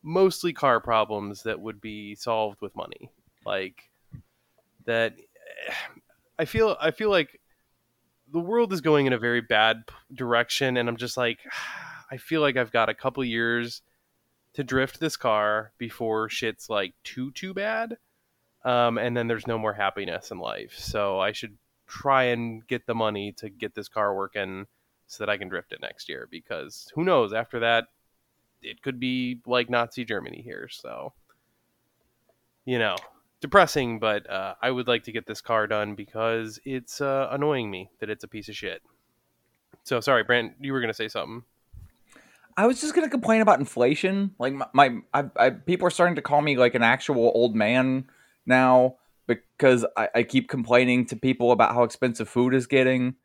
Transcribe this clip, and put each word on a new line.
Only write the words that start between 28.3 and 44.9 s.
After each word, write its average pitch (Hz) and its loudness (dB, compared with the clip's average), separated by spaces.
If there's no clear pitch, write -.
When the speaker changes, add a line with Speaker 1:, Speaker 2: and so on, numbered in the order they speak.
Speaker 1:
it 107 -16
could 131 -6
be 127 -2
like 123 0
Nazi 120 -2
Germany 110 -8
here. - -14
So, - -14
you 123 0
know, 104 2
depressing, 143 2
but, 107 -2
uh, 95 -6
I 127 0
would 127 -4
like 120 0
to 113 -14
get 110 -8
this - -10
car 107 0
done 104 -4
because 110 -6
it's, 131 -10
uh, 135 -2
annoying 139 -2
me 95 -12
that 107 -8
it's 107 -8
a 104 -16
piece 107 -14
of 104 -16
shit. 87 -10
So, 120 -2
sorry, 120 4
Brent, 120 2
you 139 -8
were 131 -2
gonna 110 -4
say 110 -6
something. 110 -8
Speaker 2:
I 202 2
was 254 2
just 302 -4
gonna 320 2
complain 220 2
about 202 6
inflation. 185 0
Like, 135 -2
my, 135 -6
my, 131 6